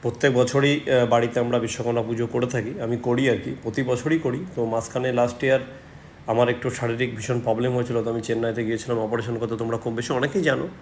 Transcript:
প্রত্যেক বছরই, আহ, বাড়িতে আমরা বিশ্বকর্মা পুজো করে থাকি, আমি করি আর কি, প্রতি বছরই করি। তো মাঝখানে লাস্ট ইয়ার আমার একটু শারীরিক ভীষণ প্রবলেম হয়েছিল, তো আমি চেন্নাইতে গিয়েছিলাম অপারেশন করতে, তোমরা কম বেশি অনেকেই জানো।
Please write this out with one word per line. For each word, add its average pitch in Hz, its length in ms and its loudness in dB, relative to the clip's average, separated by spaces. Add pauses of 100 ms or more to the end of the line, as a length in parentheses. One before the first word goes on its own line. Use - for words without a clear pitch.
প্রত্যেক - 320 2
বছরই, 139 460 4
আহ, 127 260 4
বাড়িতে 123 340 2
আমরা 120 200 2
বিশ্বকর্মা 117 420 -2
পুজো 117 260 -2
করে 123 200 0
থাকি, 117 340 -4
আমি 117 160 -2
করি 123 320 2
আর 110 80 4
কি, 117 260 -6
প্রতি 117 200 -2
বছরই 127 360 0
করি। 147 260 -2 (100)
তো 120 100 0
মাঝখানে 120 480 -2
লাস্ট 120 300 2
ইয়ার 131 160 4 (680)
আমার 117 220 4
একটু 123 200 -2
শারীরিক 117 460 -2
ভীষণ 120 240 -2
প্রবলেম 117 360 0
হয়েছিল, 120 280 0
তো 117 60 -2
আমি 117 120 -2
চেন্নাইতে 113 440 -2
গিয়েছিলাম 113 340 -2
অপারেশন 113 380 -2
করতে, 113 180 -2
তোমরা 113 220 -2
কম 113 180 -4
বেশি 120 180 -2
অনেকেই 143 280 0
জানো। 156 260 0 (140)